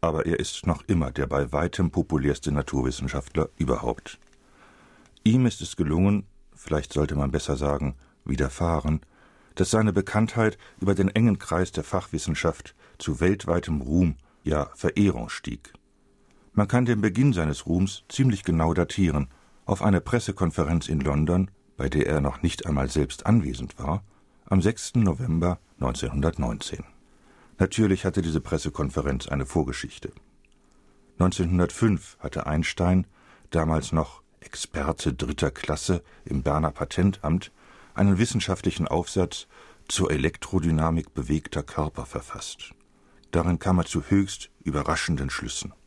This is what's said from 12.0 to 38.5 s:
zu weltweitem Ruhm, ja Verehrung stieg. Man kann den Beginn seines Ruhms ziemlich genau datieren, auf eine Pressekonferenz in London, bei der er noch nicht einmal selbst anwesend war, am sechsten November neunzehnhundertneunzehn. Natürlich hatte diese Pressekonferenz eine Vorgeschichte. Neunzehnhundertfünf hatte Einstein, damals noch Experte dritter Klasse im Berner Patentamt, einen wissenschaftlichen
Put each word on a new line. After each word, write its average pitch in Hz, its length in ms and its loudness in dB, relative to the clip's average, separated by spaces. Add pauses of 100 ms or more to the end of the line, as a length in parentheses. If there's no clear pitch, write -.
zu 69 220 -4
weltweitem 85 600 0
Ruhm, 78 360 2 (260)
ja 76 320 0
Verehrung 65 560 0
stieg. - 420 -10 (800)
Man 104 160 2
kann 123 160 4
den 113 160 2
Beginn 107 320 4
seines 78 320 0
Ruhms 90 460 0
ziemlich 127 340 2
genau 82 300 2
datieren, 82 540 2 (360)
auf 95 160 -2
eine 95 220 4
Pressekonferenz 85 880 0
in 78 100 0
London, 78 500 2 (280)
bei 67 100 -2
der 71 180 2
er 76 140 0
noch 69 220 -2
nicht - 240 -2
einmal 67 240 0
selbst 69 340 -2
anwesend 71 540 0
war, 80 260 -4 (400)
am 95 160 2
sechsten 117 420 0
November 87 560 0 (200)
neunzehnhundertneunzehn. 65 1080 -4 (720)
Natürlich 95 460 4
hatte 95 180 0
diese 78 180 2
Pressekonferenz 69 840 -2
eine 69 180 -2
Vorgeschichte. - 680 -4 (1080)
Neunzehnhundertfünf 90 1000 2
hatte - 260 -6
Einstein, 85 600 2 (440)
damals 80 400 0
noch - 320 -2 (180)
Experte - 760 -4
dritter 65 360 -2
Klasse - 540 -4 (200)
im 69 180 -4
Berner 73 280 2
Patentamt, 90 840 0 (420)
einen 98 240 4
wissenschaftlichen 92 680 0